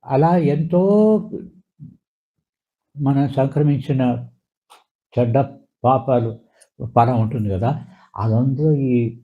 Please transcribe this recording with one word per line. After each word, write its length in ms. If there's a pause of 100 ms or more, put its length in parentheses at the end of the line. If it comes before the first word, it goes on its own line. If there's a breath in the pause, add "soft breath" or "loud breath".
అలా 320
ఎంతో 800 (1800)
మనం 280
సంక్రమించిన 1000 (920 soft breath)
చెడ్డ 200 (460)
పాపాలు 540 (560 soft breath)
ఫలం 260
ఉంటుంది 280
కదా, 380 (300 loud breath)
అదంతా 560
ఈ 520